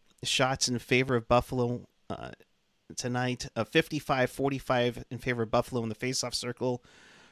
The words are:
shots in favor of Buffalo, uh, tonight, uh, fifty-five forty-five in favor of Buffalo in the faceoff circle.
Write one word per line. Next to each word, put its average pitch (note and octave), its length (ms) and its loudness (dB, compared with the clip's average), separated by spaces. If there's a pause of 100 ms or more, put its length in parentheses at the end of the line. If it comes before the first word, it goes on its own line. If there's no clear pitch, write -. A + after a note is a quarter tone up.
(240)
shots C3 440 2
in B2 100 0
favor C3 360 2
of A2+ 140 0
Buffalo, B2 580 2 (240)
uh, B1 220 -10 (640)
tonight, B2 580 -2
uh, - 100 0
fifty-five D3 640 2
forty-five B2 840 0
in A#2 80 -6
favor A#2+ 260 -2
of G#2+ 80 -6
Buffalo B2 300 2
in A2+ 60 -2
the G#2+ 60 -4
faceoff B2+ 400 -4
circle. B2 480 -2 (480)